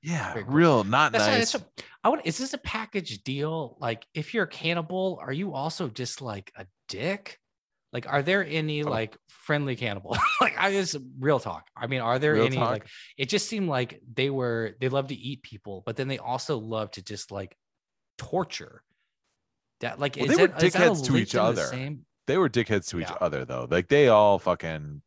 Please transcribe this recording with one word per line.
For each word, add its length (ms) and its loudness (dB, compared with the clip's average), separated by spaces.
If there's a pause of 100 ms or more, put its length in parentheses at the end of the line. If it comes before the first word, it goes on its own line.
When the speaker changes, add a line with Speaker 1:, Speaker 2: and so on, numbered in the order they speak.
Speaker 1:
Yeah, 300 -4
Speaker 2:
Very 120 -8
cruel. 120 0
Speaker 1:
real, 280 8
not 280 4
Speaker 2:
That's 140 4
why 120 4
Speaker 1:
nice. 160 0
Speaker 2:
it's 80 -4
a, 40 -20 (360)
I 60 4
would, 160 0
is 140 -2
this 160 -6
a 40 -6
package 640 -8
deal? 580 -4
Like, 240 -4 (100)
if 200 -8
you're 100 2
a 40 -8
cannibal, 760 -2
are 100 -6
you 220 -4
also 340 -2
just, 320 -8
like, 360 -8
a 100 -14 (220)
dick? 500 -6 (540)
Like, 160 -6
are 140 2
there 220 2
any, 380 -2
Speaker 1:
Oh. 80 -2
Speaker 2:
like, 260 -4 (120)
friendly 480 -2
cannibal? 460 -4
<laughs> 40 4 (160)
Like, 160 2
I 140 2
just, 240 0 (240)
real 180 4
talk. 380 -8
I 100 -8
mean, 140 -2
are 180 2
there 160 4
Speaker 1:
Real 120 4
Speaker 2:
any, 100 0
Speaker 1:
talk. 160 2
Speaker 2:
like, 140 -6 (300)
it 120 -4
just 180 0
seemed 220 -2
like 320 -2 (120)
they 160 0
were, 520 -2
they 80 0
love 200 -2
to 60 -8
eat 300 -12
people, 420 -16
but 80 -6
then 140 -4
they 100 -4
also 400 -4
love 340 -6
to 120 -14
just, 260 -12
like, 260 -10 (640)
torture. 640 -6 (1000)
That, 180 -6
like, 180 -4
Speaker 1:
Well, 140 0
Speaker 2:
is 60 6
Speaker 1:
they 60 8
were 60 8
Speaker 2:
that, 140 0
is 120 4
that 80 4
a 80 8
Speaker 1:
dickheads 160 0
to 60 2
Speaker 2:
link 160 4
Speaker 1:
each 60 -8
Speaker 2:
in 40 4
the 60 4
Speaker 1:
other. 220 2
Speaker 2:
same 400 -8 (200)
Speaker 1:
They 120 2
were 100 4
dickheads 400 0
to 120 -4
each 80 -4
Speaker 2:
Yeah. 120 -6
Speaker 1:
other, 240 0
though. 260 -6
Like, 180 2
they 200 8
all 300 8
fucking 680 -4